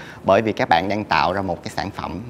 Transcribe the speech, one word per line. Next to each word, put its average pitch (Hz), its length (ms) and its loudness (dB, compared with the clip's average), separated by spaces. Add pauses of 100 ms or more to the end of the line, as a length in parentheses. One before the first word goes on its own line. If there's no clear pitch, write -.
(240)
Bởi 98 180 6
vì 107 100 0
các 123 160 -2
bạn 85 200 4
đang 101 160 -2
tạo 80 280 2
ra 98 100 -2
một 87 200 -4
cái - 140 -10
sản 82 140 -4
phẩm, 85 400 -8